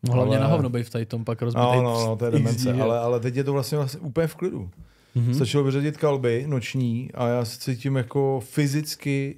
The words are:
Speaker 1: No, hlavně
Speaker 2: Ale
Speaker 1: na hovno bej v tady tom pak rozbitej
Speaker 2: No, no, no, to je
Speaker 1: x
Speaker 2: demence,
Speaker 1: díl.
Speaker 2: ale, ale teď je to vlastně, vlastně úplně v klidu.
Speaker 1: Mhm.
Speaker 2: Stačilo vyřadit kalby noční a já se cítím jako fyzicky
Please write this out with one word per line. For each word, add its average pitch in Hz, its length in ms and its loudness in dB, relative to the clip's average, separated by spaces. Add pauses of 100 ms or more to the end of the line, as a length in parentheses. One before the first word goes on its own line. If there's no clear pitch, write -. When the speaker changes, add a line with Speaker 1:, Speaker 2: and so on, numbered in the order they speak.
Speaker 1:
No, 123 120 2
hlavně 127 220 4
Speaker 2:
Ale 131 100 2
Speaker 1:
na 151 60 6
hovno 151 160 4
bej 120 140 -2
v 117 80 -8
tady 113 160 -4
tom 113 180 -6
pak 117 180 -4
rozbitej 120 340 4
Speaker 2:
No, 127 60 6
no, 117 240 2
no, 110 100 0
to 113 80 -2
je 120 60 0
Speaker 1:
x - 80 2
Speaker 2:
demence, 123 340 2
Speaker 1:
díl. 123 100 2
Speaker 2:
ale, 113 160 2
ale 120 220 0
teď 123 160 -2
je 135 80 0
to 139 80 -2
vlastně, 139 260 -2
vlastně 139 220 -4
úplně 160 260 -2
v 156 100 -6
klidu. 104 340 -6 (440)
Speaker 1:
Mhm. 120 200 2
Speaker 2:
Stačilo 135 300 2
vyřadit 143 320 0
kalby 131 520 0
noční 123 680 -2
a 123 140 0
já 120 160 0
se 113 160 -10
cítím 135 360 -2
jako 135 480 0
fyzicky 143 920 -2